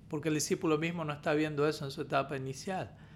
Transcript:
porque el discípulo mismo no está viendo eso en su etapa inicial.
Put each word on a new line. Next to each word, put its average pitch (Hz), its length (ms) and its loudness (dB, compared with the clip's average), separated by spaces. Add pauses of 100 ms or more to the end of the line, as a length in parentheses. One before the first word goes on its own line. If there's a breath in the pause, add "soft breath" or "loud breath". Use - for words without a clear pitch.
porque 156 180 -2
el 156 80 4
discípulo 156 420 2
mismo 165 280 0
no 151 80 -2
está 151 200 0
viendo 151 340 4
eso 156 180 -2
en 139 60 -6
su 151 100 -6
etapa 139 340 0
inicial. 135 600 -4 (200 loud breath)